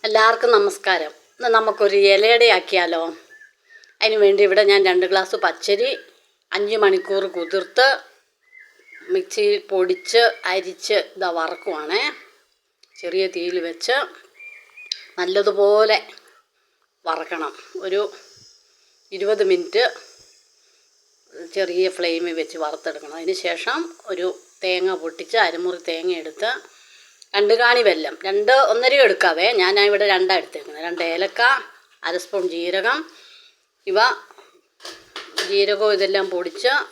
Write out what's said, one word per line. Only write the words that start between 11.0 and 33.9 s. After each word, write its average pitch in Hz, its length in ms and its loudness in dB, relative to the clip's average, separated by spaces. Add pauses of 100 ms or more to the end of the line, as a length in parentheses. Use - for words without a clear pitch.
ഇതാ 185 100 -4 (100)
വറക്കുവാണേ. 165 640 -6 (1000)
ചെറിയ 185 240 -2 (100)
തീയിൽ 175 200 -4 (120)
വെച്ച് 233 280 -4 (1200)
നല്ലതുപോലെ 202 800 2 (1120)
വറക്കണം. 160 440 -8 (320)
ഒരു 190 160 -2 (1120)
ഇരുപത് 202 400 -2
മിനിറ്റ് 180 340 0 (1700)
ചെറിയ 185 300 0 (140)
ഫ്ലെയിമിൽ 170 420 -4
വെച്ച് - 240 -10
വറുത്തെടുക്കണം. 151 540 -10
അതിന് 185 260 -4
ശേഷം 175 320 -4 (340)
ഒരു 180 160 -4 (380)
തേങ്ങ 185 260 0 (120)
പൊട്ടിച്ച് 165 420 -4
അരമുറി 170 440 -6
തേങ്ങ 165 220 -4 (120)
എടുത്ത് 208 280 -6 (840)
രണ്ട് 208 240 2
കാണി 240 260 4
വെല്ലം, 160 280 0 (120)
രണ്ട് 202 240 0 (200)
ഒന്നരയോ 254 360 4
എടുക്കാവേ, 170 380 2 (160)
ഞാൻ 190 180 2 (120)
ഇവിടെ 202 200 2
രണ്ടാണ് 185 300 2
എടുത്തേക്കുന്നത്. - 460 -16
രണ്ട് 170 160 -6 (100)
ഏലക്ക, 190 280 -4 (680)
അര 170 180 -4
സ്പൂൺ 196 180 -6 (120)
ജീരകം, 190 440 -2 (920)